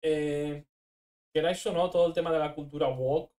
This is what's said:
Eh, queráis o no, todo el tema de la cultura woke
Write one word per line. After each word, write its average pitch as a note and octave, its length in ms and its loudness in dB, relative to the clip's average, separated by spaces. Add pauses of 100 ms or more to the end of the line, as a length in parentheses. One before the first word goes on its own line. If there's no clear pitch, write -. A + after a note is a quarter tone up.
Eh, D3 600 -2 (680)
queráis B3 340 0
o G#3 60 -2
no, F3 180 2
todo F3 160 4
el E3 60 2
tema E3+ 200 0
de D#3+ 60 2
la D3+ 160 -2
cultura D3 340 -2
woke C3 500 -2